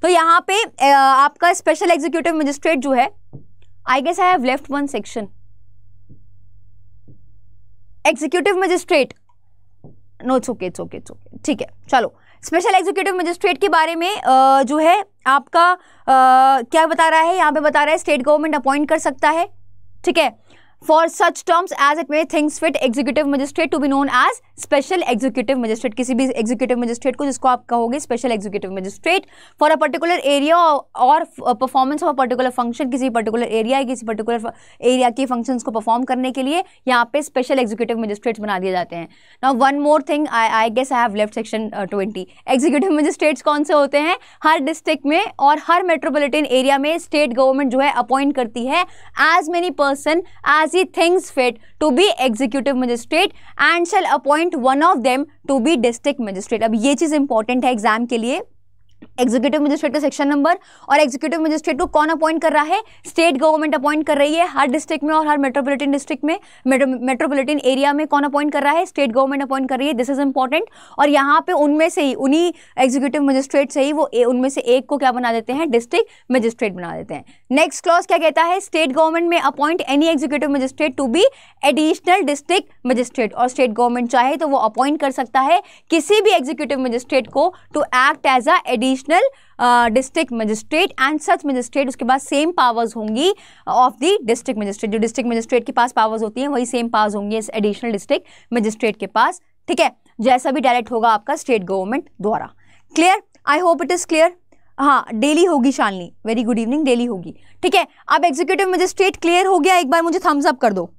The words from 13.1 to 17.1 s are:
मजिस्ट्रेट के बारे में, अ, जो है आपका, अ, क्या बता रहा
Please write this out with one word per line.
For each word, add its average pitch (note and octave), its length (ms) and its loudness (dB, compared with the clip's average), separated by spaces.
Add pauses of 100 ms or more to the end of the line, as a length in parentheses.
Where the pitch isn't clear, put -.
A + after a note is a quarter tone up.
मजिस्ट्रेट F4 460 -2
के G4+ 80 2
बारे E4 260 2
में, F4 260 -4
अ, C4+ 420 4
जो C4+ 140 -2
है F4 280 4 (220)
आपका, D4+ 440 4
अ, C4 880 4
क्या D#4+ 260 2
बता E4 220 2
रहा D#4+ 120 4